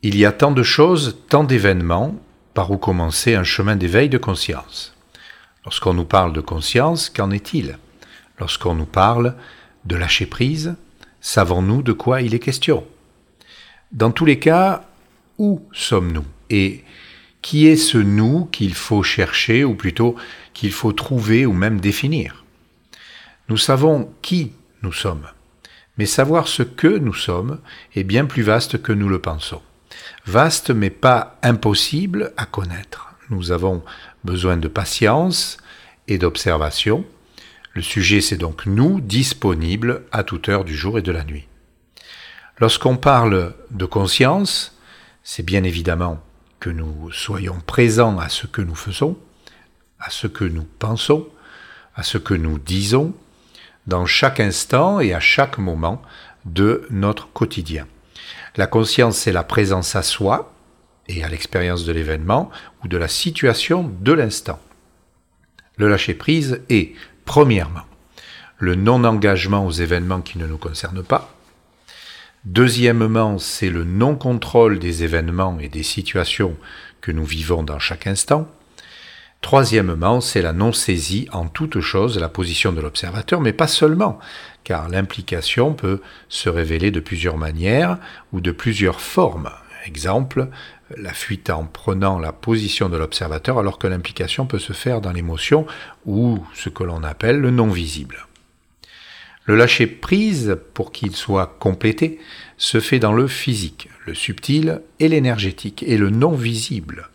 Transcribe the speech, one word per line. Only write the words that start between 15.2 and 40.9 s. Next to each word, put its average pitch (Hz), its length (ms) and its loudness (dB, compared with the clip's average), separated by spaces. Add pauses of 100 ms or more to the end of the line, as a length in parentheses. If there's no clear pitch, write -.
où 202 340 0
sommes-nous ? 87 520 0 (260)
Et 95 320 0 (600)
qui 151 260 6
est 160 80 10
ce 156 220 4
nous 110 480 4
qu'il 95 280 -2
faut - 280 0
chercher, 113 600 2
ou 123 100 2
plutôt 113 420 0 (380)
qu'il 101 180 -2
faut 110 200 -2
trouver 117 540 2
ou 113 60 2
même 98 280 0
définir ? 120 640 -2 (1040)
Nous 110 80 0
savons 139 560 2 (100)
qui 165 300 -2 (300)
nous 95 100 -4
sommes, 76 340 -6 (680)
mais 107 100 0
savoir 147 420 2
ce - 140 -2
que 180 360 2
nous 123 160 -2
sommes 98 460 -4 (340)
est 95 100 -2
bien 113 220 2
plus 127 160 -2
vaste 110 400 0
que - 100 -2
nous 101 160 2
le 92 120 0
pensons. 80 420 -8 (640)
Vaste, 139 440 2
mais 107 200 2
pas - 520 2
impossible 120 920 0
à 117 80 -6
connaître. - 680 -10 (160)
Nous 90 220 -2
avons 90 300 0 (420)
besoin 90 320 0
de 80 120 -2
patience 127 920 0 (480)
et 98 120 0
d'observation. 85 840 0 (680)
Le - 100 -6
sujet, 95 380 2
c'est 98 160 -2
donc 82 300 -6
nous, 139 340 2
disponibles 104 1040 -2 (100)
à 104 120 -2
toute - 240 -8
heure 98 160 0
du 80 100 -8
jour 92 240 -2